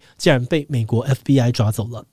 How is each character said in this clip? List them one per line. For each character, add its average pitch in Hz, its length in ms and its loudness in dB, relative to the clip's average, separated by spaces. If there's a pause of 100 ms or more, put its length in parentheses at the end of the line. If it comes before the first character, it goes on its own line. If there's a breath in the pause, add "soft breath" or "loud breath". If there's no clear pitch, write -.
(180 soft breath)
竟 - 120 2
然 127 140 2
被 143 240 -2
美 123 160 -2
国 113 200 -2
F 131 200 0
B 135 160 4
I 127 100 2
抓 110 220 0
走 110 160 -6
了。 120 240 -14